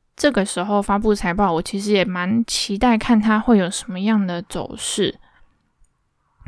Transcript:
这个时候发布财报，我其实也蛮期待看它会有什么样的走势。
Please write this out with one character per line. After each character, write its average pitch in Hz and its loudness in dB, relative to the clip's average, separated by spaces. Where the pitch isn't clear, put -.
这 294 2
个 220 0
时 180 -4
候 202 0
发 202 0
布 214 2
财 202 -2
报， 190 0
我 160 0
其 196 -6
实 208 -2
也 196 4
蛮 180 0
期 - -4
待 233 4
看 226 2
它 214 2
会 220 4
有 180 0
什 - -10
么 185 -8
样 208 0
的 175 -4
走 - -8
势。 - -4